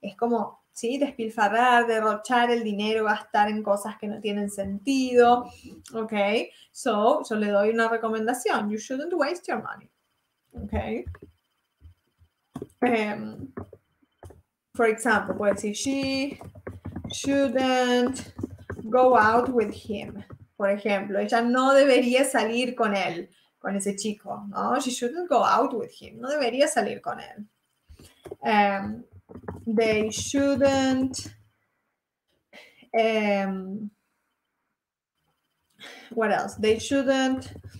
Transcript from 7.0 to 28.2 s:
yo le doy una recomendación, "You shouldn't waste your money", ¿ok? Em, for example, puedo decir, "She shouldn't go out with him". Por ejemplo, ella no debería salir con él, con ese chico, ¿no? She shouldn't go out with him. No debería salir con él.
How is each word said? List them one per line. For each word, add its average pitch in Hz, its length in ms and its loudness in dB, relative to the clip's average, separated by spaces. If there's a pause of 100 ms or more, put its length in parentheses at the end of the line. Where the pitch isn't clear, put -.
yo 214 80 -2
le 208 140 0
doy 202 200 4
una 226 180 2
recomendación, 226 840 -2
"You 214 80 -4
shouldn't 277 360 -8
waste 339 380 -2
your 220 100 -4
money", - 280 -16 (640)
¿ok? 220 520 -8 (1800)
Em, 214 720 -4 (1200)
for 233 120 2
example, 214 480 0
puedo 202 200 0
decir, 208 200 -4
"She 269 640 -4 (720)
shouldn't 254 1200 0 (560)
go 254 280 6
out 226 320 4
with 220 240 0
him". - 520 -12 (320)
Por 196 140 0
ejemplo, 202 480 -2
ella 214 240 0
no 254 320 4
debería 254 500 6
salir 247 500 0
con 214 200 0
él, 175 340 -4 (300)
con 196 180 -6
ese 196 200 -2
chico, 208 520 -8
¿no? 233 320 -2
She 254 100 -4
shouldn't 302 380 -6
go 233 160 4
out 247 300 2
with - 160 -6 (100)
him. 220 200 -20
No 247 80 -8
debería 277 400 2
salir 220 320 -2
con - 200 -8
él. - 260 -16 (1000)